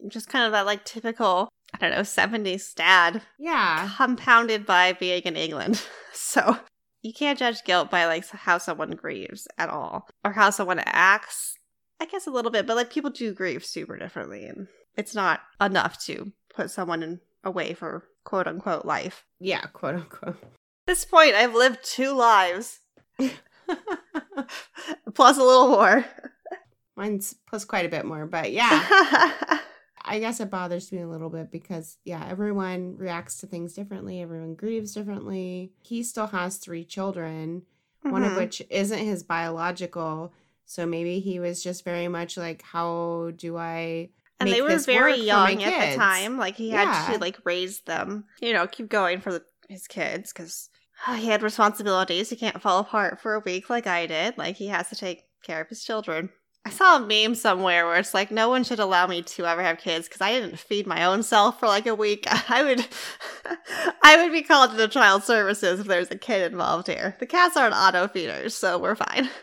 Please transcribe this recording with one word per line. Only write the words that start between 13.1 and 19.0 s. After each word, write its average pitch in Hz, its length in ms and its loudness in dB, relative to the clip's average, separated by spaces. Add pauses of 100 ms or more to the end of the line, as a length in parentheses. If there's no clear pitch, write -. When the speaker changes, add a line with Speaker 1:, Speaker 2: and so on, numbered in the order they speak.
Speaker 1:
do 226 220 -8
grieve 175 320 -6
super - 320 -12
differently. 127 480 -12
And - 220 -14 (300)
it's 208 180 -10
not 185 260 0 (200)
enough 190 460 0
to - 260 -12 (200)
put 160 200 -6
someone 170 320 -4
in, 175 160 -10 (240)
away 180 280 -6
for 175 320 -12 (200)
quote-unquote 175 600 -4
life. - 400 -6 (140)